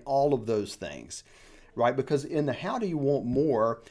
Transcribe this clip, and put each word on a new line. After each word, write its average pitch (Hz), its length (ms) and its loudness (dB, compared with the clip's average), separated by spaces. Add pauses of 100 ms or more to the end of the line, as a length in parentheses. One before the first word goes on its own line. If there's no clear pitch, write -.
all 139 280 2
of 113 120 0
those 107 300 0
things, 73 500 -12 (500)
right? 123 220 2
Because 135 260 0
in 151 220 -2
the 131 80 0
how 233 260 -4
do 214 80 -2
you 165 100 -2
want 139 280 2
more, 120 640 2